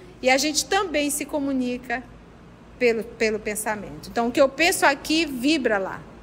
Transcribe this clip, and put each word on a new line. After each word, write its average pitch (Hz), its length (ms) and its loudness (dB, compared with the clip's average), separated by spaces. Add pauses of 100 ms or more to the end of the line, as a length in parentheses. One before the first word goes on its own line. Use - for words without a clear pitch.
(220)
e 254 80 2
a 269 80 6
gente 302 280 0
também 302 440 0
se 285 140 -4
comunica 254 800 -4 (760)
pelo, 226 260 2
pelo 220 360 -2
pensamento. 202 720 -6
Então, 233 180 0
o 247 40 -2
que 294 100 4
eu 269 80 6
penso 339 360 2
aqui 311 400 2
vibra 254 520 0
lá. 185 240 -6 (220)